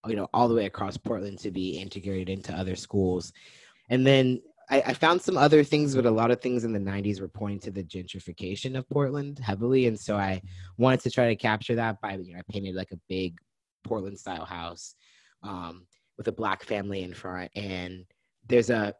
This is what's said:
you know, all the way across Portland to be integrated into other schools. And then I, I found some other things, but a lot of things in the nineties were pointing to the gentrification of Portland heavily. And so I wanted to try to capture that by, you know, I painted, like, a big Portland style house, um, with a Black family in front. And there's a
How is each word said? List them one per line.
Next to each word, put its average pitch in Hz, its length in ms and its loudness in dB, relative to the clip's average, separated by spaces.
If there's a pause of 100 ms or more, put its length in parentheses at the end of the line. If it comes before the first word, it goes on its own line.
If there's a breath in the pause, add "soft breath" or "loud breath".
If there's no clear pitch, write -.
you 113 80 -2
know, 101 180 -4
all 123 140 4
the 117 80 4
way 107 120 2
across 95 300 -6
Portland 98 440 -6
to 107 100 -6
be 92 260 -4
integrated 95 540 -6
into 95 240 -6
other 92 220 -4
schools. 92 560 -2 (580 loud breath)
And 131 160 4
then 131 340 6 (300)
I, 135 100 6
I 131 140 0
found 165 260 6
some 185 160 0
other 147 260 8
things, 143 320 2
but 127 120 4
a 117 40 6
lot 113 200 4
of 123 100 4
things 123 240 0
in 113 80 -2
the 104 80 -2
nineties 98 400 -2
were 95 80 -8
pointing 101 320 -6
to 110 100 -10
the 95 140 -6
gentrification 95 960 -8
of 127 100 -8
Portland 143 500 -2
heavily. 120 480 2
And 110 120 2
so 107 180 -2
I 95 240 0 (380 loud breath)
wanted 127 220 6
to 123 100 -2
try 123 180 4
to 113 80 2
capture 110 380 0
that 113 260 -2
by, 98 160 -6
you 90 160 -12
know, 87 60 -16
I - 140 -16
painted, 98 220 -6
like, 92 180 -8
a 85 160 -14
big 92 280 -4 (480)
Portland 101 340 -6
style 87 260 -10
house, 85 500 -12 (480 soft breath)
um, 90 440 -12 (300)
with 104 120 -6
a 104 40 -6
Black 98 320 -4
family 101 380 -4
in 90 100 -10
front. 90 420 -10
And 92 520 -10 (400)
there's 120 240 4
a 107 300 0